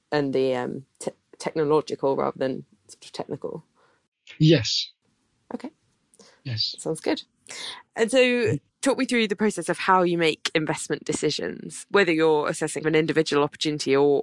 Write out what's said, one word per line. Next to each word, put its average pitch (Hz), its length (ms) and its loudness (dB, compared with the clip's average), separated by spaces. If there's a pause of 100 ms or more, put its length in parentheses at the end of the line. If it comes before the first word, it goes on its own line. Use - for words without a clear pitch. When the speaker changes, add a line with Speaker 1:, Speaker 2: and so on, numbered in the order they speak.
(100)
Speaker 1:
and 143 220 0
the, 131 220 0
um, 123 320 -6 (120)
te-, - 120 -6 (280)
technological 147 800 -2
rather 139 220 -4
than 135 260 -4 (240)
sort - 160 -20
of - 80 -20
technical. - 520 -10 (760)
Speaker 2:
Yes. 151 540 2 (600)
Speaker 1:
Okay. 254 200 -12 (680)
Speaker 2:
Yes. 117 360 -4
Speaker 1:
Sounds 160 220 -6
good. - 220 -2 (720)
And 220 160 0
so 247 480 2 (240)
talk 269 160 0
me 262 60 2
through 233 220 2
the 202 80 -2
process 202 340 -2
of 175 100 -2
how 185 240 4
you 175 140 2
make 165 380 0
investment 156 500 -2
decisions, - 840 -4
whether 190 220 4
you're 156 360 2
assessing 156 380 -4
an 156 80 0
individual 156 480 2
opportunity 147 540 -2
or, 143 260 4